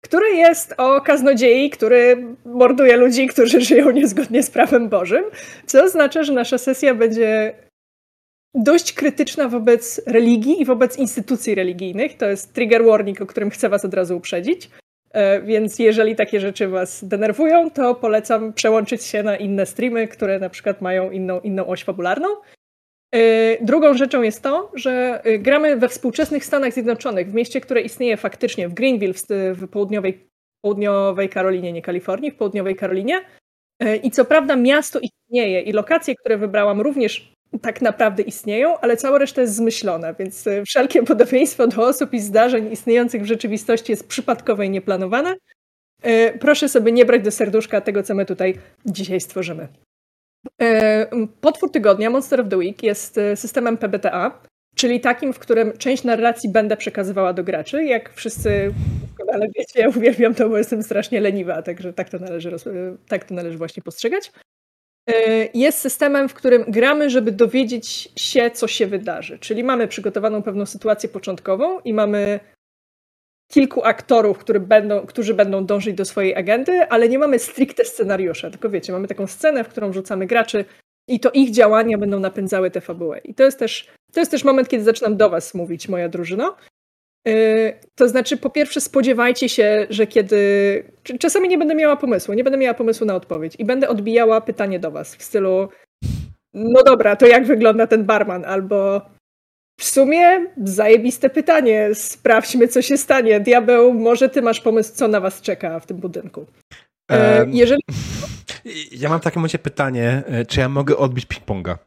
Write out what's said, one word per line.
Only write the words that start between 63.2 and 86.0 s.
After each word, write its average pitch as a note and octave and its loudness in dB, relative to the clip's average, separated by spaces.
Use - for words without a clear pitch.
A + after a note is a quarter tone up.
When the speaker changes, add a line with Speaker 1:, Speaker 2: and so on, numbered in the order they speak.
Speaker 1:
to - -14
należy E3+ -10
właśnie D#3+ -12
postrzegać. C4+ -6
E, A#3 0
jest C4+ 2
systemem, C#4 -2
w - -12
którym A#3+ 2
gramy, C#4 2
żeby A#3 0
dowiedzieć A#3 -2
się, A#3 0
co A#3 -4
się A3 -2
wydarzy. F#3+ -10
Czyli A3+ -6
mamy A#3+ -2
przygotowaną G#3+ -4
pewną G3+ -6
sytuację G#3+ -4
początkową G3+ -4
i A#3+ -6
mamy G#3 -2
kilku C4+ 0
aktorów, A3 2
który G#3 -2
będą, G3+ 2
którzy A3 -4
będą G3 0
dążyć G3+ -2
do F#3+ -4
swojej F#3+ -2
agendy, B3 0
ale A#3 4
nie C4 0
mamy C#4+ 2
stricte - -2
scenariusza, F#3+ -4
tylko - -8
wiecie, F3+ -6
mamy F#3+ -6
taką G3 -8
scenę, C#4+ -2
w A3+ -10
którą G#3 -8
wrzucamy F#3+ -6
graczy A3+ -2
i B3 -2
to B3+ 2
ich C4+ 2
działania A3 4
będą G3+ -2
napędzały F#3+ -4
tę F3+ -8
fabułę. E3+ -10
I - -18
to C4 4
jest C4+ 2
też, - -6
to E4 0
jest E4+ 0
też C#4 -2
moment, C4+ 2
kiedy A3 -2
zaczynam A3 0
do G#3 4
was E3 -6
mówić, E3+ -10
moja F3 -4